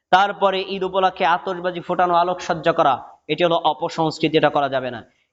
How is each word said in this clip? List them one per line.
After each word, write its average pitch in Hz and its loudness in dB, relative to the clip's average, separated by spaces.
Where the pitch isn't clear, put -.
তারপরে 190 2
ঈদ 196 -6
উপলক্ষে 185 0
আতশবাজি 175 -2
ফোটানো, 180 0
আলোকসজ্জা 170 0
করা, 147 2
এটি 160 -2
হলো 170 2
অপসংস্কৃতি, 156 0
এটা 147 4
করা 143 0
যাবে 127 -4
না। 113 -12